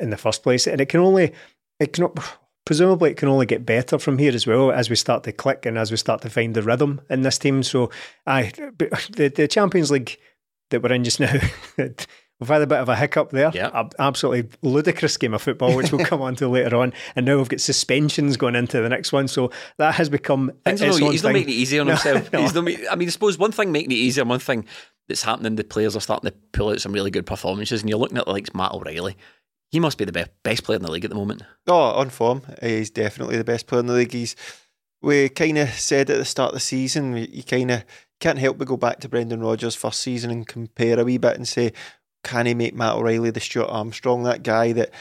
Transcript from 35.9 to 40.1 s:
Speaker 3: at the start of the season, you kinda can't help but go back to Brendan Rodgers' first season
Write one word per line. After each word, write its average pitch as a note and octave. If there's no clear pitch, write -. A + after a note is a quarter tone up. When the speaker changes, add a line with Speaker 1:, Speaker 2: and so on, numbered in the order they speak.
Speaker 3:
at C3
the B2
start B2+
of -
the A#2+
season, C3
you A#2+
kinda B2
can't D3+
help C3+
but C3
go B2+
back A#2+
to C3
Brendan A#2
Rodgers' A2+
first -
season A#2+